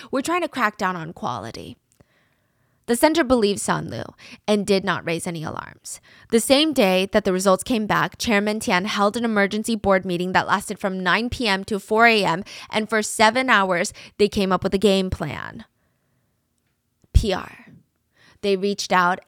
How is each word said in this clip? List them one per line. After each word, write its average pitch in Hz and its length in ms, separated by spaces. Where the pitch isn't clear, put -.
We're 269 120
trying 339 200
to 311 60
crack 233 300
down 185 180
on 170 160
quality." 113 640
The 233 100
center 320 260
believed 220 380
Sanlu 156 520
and 208 200
did 190 180
not 170 220
raise 165 220
any 165 160
alarms. - 560
The 226 100
same 294 320
day 190 400
that 208 120
the 190 80
results 185 300
came 220 240
back, 165 320
Chairman 214 400
Tian 196 280
held 208 300
an 233 80
emergency 214 520
board 196 280
meeting 180 280
that 180 160
lasted 196 320
from 190 200
nine 185 300
P 240 160
M 190 200
to 202 120
four 220 300
A 214 160
M, 165 180
and 208 200
for 220 100
seven 226 480
hours, 196 440
they 208 100
came 190 220
up 180 140
with 190 100
a 202 40
game 190 320
plan. 165 540
P 208 180
R. - 340
They 196 160
reached 202 360
out 180 360